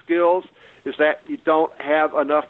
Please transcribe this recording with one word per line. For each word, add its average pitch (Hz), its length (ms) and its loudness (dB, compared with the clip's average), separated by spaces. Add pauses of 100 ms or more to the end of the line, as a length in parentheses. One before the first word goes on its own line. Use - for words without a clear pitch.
skills, 175 400 2 (400)
it's 139 140 -10
that 151 300 0
you 147 100 -8
don't 160 420 0
have 156 360 -2
enough 147 340 0